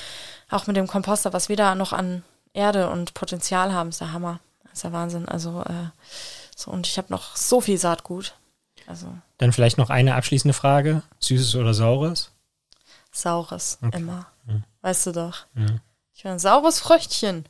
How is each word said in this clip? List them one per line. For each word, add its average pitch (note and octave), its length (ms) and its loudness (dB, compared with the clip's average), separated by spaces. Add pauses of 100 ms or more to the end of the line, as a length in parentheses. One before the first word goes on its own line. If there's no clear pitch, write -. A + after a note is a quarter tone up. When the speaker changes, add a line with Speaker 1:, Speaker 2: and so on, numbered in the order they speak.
(500)
Speaker 1:
Auch G3+ 160 -2
mit G3+ 100 0
dem F#3+ 100 2
Komposter, G3 460 0
was F#3 160 -2
wir G#3 80 0
da G3 180 4
noch F#3+ 180 -2
an F3+ 300 -2 (300)
Erde G3+ 380 2
und F3 240 -4
Potenzial F#3 580 -2
haben, E3+ 160 -2
ist E3+ 120 -10
der E3 120 -8
Hammer. E3+ 280 -6 (320)
Ist - 120 -12
der E3+ 80 -8
Wahnsinn. E3+ 360 -6
Also, E3+ 340 -6
äh, E3+ 260 -8 (680)
so, - 160 -14
und F3+ 160 -4
ich - 120 -4
hab F#3 120 -6
noch - 260 -8
so - 240 2
viel G3 180 0
Saatgut. F3 560 -4 (520)
Also. F3 220 -14 (300)
Speaker 2:
Dann B2 140 6
vielleicht A#2 260 4
noch B2 120 2
eine C3 240 4
abschließende C3+ 400 2
Frage. C#3+ 480 2 (160)
Süßes B2+ 380 2
oder A#2 180 4
Saures? C3 560 2 (800)
Speaker 1:
Saures, E3+ 720 -4
Speaker 2:
Okay. A#2 140 -2
Speaker 1:
immer. E3 300 -8 (200)
Speaker 2:
Ja. A2 80 -4 (280)
Speaker 1:
Weißt F#3 240 0
du F3 60 -4
doch. E3+ 420 -6
Speaker 2:
Ja. A2 120 0 (480)
Speaker 1:
Ich - 80 -20
bin F#3+ 100 -6
ein F3+ 60 -6
saures C4+ 420 6
Fröchtchen. G3+ 680 2